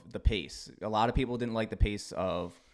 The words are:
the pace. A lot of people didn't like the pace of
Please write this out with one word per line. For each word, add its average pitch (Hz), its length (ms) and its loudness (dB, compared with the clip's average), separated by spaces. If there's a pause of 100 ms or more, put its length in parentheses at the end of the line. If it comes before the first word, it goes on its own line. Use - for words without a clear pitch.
(120)
the 101 80 -6
pace. 87 500 0 (120)
A 104 80 -4
lot 107 180 4
of 120 80 2
people 123 220 2
didn't 117 160 -2
like 110 160 0
the 104 80 -6
pace 104 340 0
of 90 400 -2 (220)